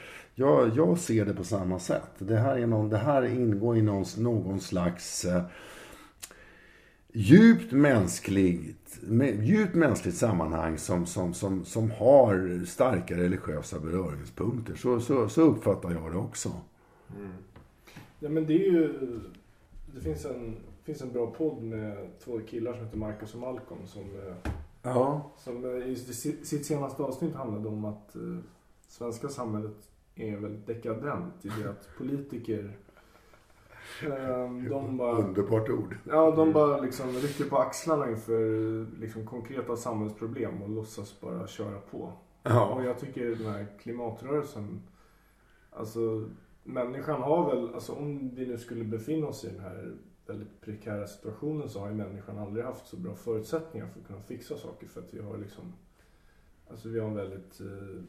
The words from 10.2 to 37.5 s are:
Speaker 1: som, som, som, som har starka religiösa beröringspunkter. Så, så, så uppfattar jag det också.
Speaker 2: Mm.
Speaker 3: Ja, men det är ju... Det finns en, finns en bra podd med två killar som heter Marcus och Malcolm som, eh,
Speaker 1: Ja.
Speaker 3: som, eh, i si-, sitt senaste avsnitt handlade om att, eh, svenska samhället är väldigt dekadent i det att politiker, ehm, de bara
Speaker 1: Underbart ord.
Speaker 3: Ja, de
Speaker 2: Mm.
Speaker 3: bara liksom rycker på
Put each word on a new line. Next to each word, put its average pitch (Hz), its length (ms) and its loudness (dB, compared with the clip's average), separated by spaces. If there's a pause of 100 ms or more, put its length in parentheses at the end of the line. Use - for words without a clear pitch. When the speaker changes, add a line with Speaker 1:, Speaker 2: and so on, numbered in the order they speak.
Speaker 1:
som, 87 280 0
som, 87 280 -2
som, 95 320 -2
som 110 260 0
har 95 760 8
starka 87 520 2
religiösa 87 640 0
beröringspunkter. 87 960 -4
Så, 123 240 0
så, 117 300 2
så 160 120 4
uppfattar 104 500 4
jag 80 200 -4
det 85 60 -2
också. - 320 -4 (680)
Speaker 2:
Mm. 101 140 -12 (880)
Speaker 3:
Ja, 151 100 -6
men 156 160 2
det 156 80 4
är 190 180 6
ju... 156 220 6 (1000)
Det 127 60 -12
finns 151 240 -6
en, 117 320 -8 (260)
finns 147 180 -8
en 127 120 -8
bra 117 180 -2
podd 143 320 -2
med 107 460 -8 (140)
två 120 240 -6
killar 120 260 -4
som 110 120 -10
heter 110 120 -10
Marcus 107 360 -8
och 120 80 -12
Malcolm 117 460 -10
som, - 140 -16
eh, 98 500 -10 (300)
Speaker 1:
Ja. 135 560 0
Speaker 3:
som, 123 280 -10
eh, 127 220 -6
i 127 80 -4
si-, 117 500 -8
sitt 143 200 -4
senaste 143 380 -4
avsnitt 151 320 -4
handlade 110 320 -6
om 107 180 -4
att, - 300 -10
eh, 110 60 -10 (640)
svenska 120 420 -8
samhället 110 460 -6 (400)
är 107 220 -6
väldigt 107 300 -10
dekadent 113 640 -6 (120)
i 101 60 -8 (120)
det 98 60 -6
att - 280 -14
politiker, 113 800 -6 (1300)
ehm, 127 640 -4
de 127 280 -4
bara 120 200 0
Speaker 1:
Underbart 101 520 2
ord. 113 280 -2 (120)
Speaker 3:
Ja, 156 220 8
de 156 100 4
Speaker 2:
Mm. 160 120 6
Speaker 3:
bara 147 280 6
liksom 127 300 -4
rycker 143 340 -2
på 143 120 0